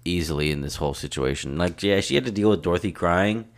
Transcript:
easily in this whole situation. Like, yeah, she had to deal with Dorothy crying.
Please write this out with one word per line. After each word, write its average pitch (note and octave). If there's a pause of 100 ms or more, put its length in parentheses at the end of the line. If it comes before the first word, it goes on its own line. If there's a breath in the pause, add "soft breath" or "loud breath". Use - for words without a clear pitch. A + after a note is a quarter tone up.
easily D#2
in D2
this C#2
whole C#2+
situation. C2+
Like, F2
yeah, G2
she C3+
had C#3+
to B2
deal G#2
with F2+
Dorothy F2
crying. G2 (120)